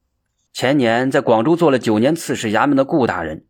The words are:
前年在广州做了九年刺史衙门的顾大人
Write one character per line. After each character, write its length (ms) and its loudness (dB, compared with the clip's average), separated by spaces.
前 260 0
年 320 0
在 100 0
广 240 2
州 120 2
做 160 2
了 80 2
九 180 0
年 160 2
刺 220 -6
史 160 -4
衙 160 2
门 80 0
的 80 2
顾 200 0
大 200 -2
人 260 -12